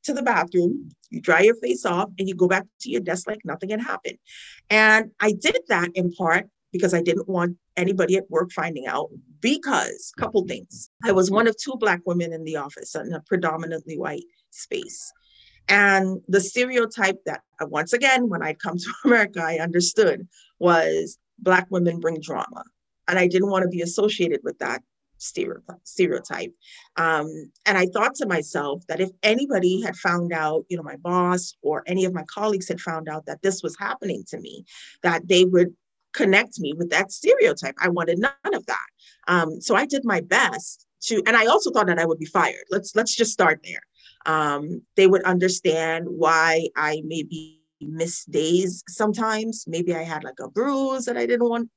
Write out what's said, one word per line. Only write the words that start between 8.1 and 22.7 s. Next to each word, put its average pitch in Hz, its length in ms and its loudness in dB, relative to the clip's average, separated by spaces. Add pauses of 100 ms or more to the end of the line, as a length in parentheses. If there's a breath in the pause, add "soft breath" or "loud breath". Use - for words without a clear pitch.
at 190 120 -4
work 165 220 0
finding 156 340 -6
out, 127 240 -4 (300)
because, 254 760 -2
couple 214 280 -2
things. - 440 -12 (160)
I 214 80 2
was 185 180 4
one 226 160 4
of 220 100 0
two 262 220 -8
Black 185 260 0
women 175 280 -2
in 160 100 -10
the 156 140 -6
office - 380 -12
in 156 180 -8
a 156 80 -8
predominantly 165 760 -4
white 151 280 -8 (240)
space. - 640 -12 (580 soft breath)
And 190 580 4
the 196 140 4
stereotype 226 840 -2
that, 151 140 -8 (220)
uh, 156 60 -6
once 156 260 -2
again, 254 340 2
when 170 160 -4
I'd 156 160 -6
come 180 180 -6
<laughs> - 20 -4
to - 140 -10 (120)
America, 208 360 4
I 165 180 -2
understood 175 680 0 (320 soft breath)
was 165 580 2 (220)
Black 185 300 2
women 175 320 0
bring 165 180 -2
drama. - 460 -8 (420)